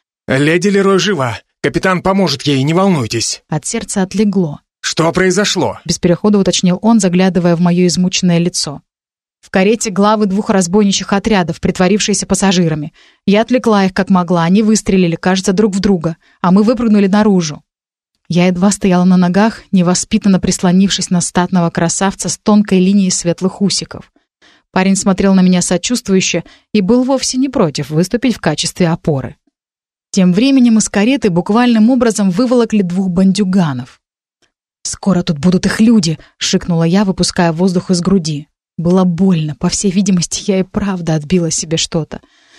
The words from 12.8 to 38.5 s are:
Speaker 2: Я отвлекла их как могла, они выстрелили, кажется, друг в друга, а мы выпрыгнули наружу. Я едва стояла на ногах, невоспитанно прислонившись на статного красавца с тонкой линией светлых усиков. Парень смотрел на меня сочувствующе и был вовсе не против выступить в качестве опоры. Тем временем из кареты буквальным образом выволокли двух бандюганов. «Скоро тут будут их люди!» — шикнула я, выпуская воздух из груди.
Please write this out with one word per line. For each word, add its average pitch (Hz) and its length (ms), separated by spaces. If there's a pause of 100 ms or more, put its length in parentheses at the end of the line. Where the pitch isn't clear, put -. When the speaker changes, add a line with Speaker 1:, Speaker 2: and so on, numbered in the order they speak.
Speaker 2:
Я 202 160
отвлекла 226 440
их 185 60
как 190 160
могла, 180 360
они 185 180
выстрелили, 190 540
кажется, 185 360
друг 202 220
в 196 60
друга, 170 360 (240)
а 180 120
мы 202 100
выпрыгнули 214 460
наружу. 190 560 (640)
Я 175 180
едва 185 240
стояла 180 340
на 185 120
ногах, 185 460 (100)
невоспитанно 185 640
прислонившись 185 720
на 175 100
статного 175 500
красавца 185 580
с - 100
тонкой 208 400
линией 190 320
светлых 170 500
усиков. - 520 (580)
Парень 190 260
смотрел 190 380
на 185 80
меня 185 180
сочувствующе 185 840 (280)
и 214 80
был 233 240
вовсе 262 320
не 269 140
против 156 400
выступить 185 460
в - 40
качестве 160 480
опоры. 139 480 (760)
Тем 180 200
временем 240 460
из 208 100
кареты 226 420
буквальным 214 600
образом 233 400
выволокли 226 520
двух 185 280
бандюганов. 185 920 (800)
«Скоро 175 400
тут 165 160
будут 185 280
их 185 140
люди!» — 214 380 (200)
шикнула 170 460
я, 185 200
выпуская 180 480
воздух 180 380
из 180 100
груди. 160 480 (300)